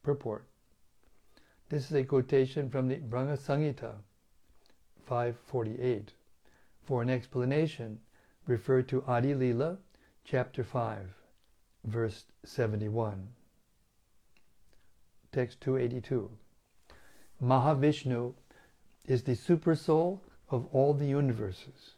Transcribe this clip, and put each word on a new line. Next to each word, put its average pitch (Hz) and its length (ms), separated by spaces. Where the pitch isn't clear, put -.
Purport. 139 420
This 143 160
is 156 100
a 131 80
quotation 135 640
from 131 200
the 131 80
Brahma 131 420
Samhita, 139 560
five 120 300
forty-eight. 120 680
For 131 180
an 120 80
explanation, 127 920
refer 127 360
to 127 240
Adi 123 260
Leela, 131 460
chapter 127 380
five, 110 460
verse 113 420
seventy-one. 107 840
Text 127 280
two 131 160
eighty-two. 123 540
Mahavishnu 131 920
is 127 200
the 131 80
supersoul 165 880
of 123 220
all 139 240
the 143 120
universes. 123 920